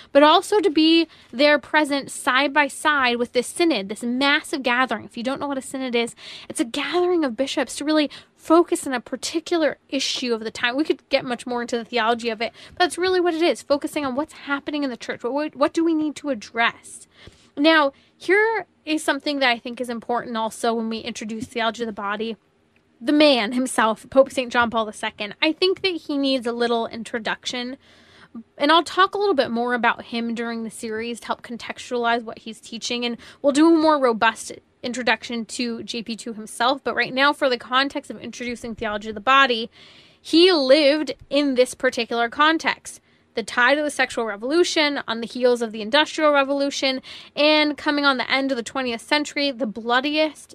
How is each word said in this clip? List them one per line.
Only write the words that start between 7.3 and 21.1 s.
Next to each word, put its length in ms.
bishops 420
to 100
really 240
focus 500
on 60
a 80
particular 800
issue 460
of 100
the 60
time. 260
We 80
could 240
get 160
much 220
more 160
into 160
the 80
theology 420
of 140
it, 100
but 40
that's 200
really 240
what 100
it 80
is, 220
focusing 420
on 120
what's 180
happening 500
in 60
the 80
church. 260
What, 80
what, 240
what 160
do 100
we 120
need 220
to 120
address? 800
Now, 380
here 520
is 180
something 360
that 100
I 100
think 220
is 80
important 480
also 380
when 160
we 80
introduce 480